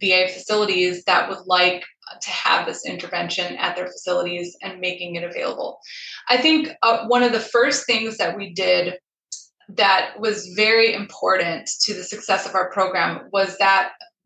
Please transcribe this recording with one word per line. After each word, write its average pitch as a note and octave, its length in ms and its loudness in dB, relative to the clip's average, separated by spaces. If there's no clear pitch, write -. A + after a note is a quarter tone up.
V F#3+ 120 2
A F#3 160 4
facilities F#3 760 0
that F3+ 240 2
would F#3+ 180 -10
like F3+ 380 2
to - 100 -10
have - 360 0
this - 180 -8
intervention F3 720 -6
at F3+ 200 -4
their F3+ 100 -6
facilities F3 760 -4
and F#3 180 -12
making F3 340 -6
it E3+ 80 -6
available. E3+ 560 -6
I B3 100 4
think, D#4 320 2
uh, A3+ 240 2
one A#3+ 160 4
of A#3+ 100 4
the A3+ 60 0
first - 480 2
things A3 300 -2
that F#3 200 -2
we G3 160 -10
did F3+ 460 0
that G3 500 2
was F#3+ 380 -2
very A3+ 360 6
important F#3 800 -2
to - 120 -2
the F3+ 80 -8
success G3 420 -2
of - 120 -10
our F3+ 160 0
program F3+ 600 0
was G3 260 2
that G3 340 4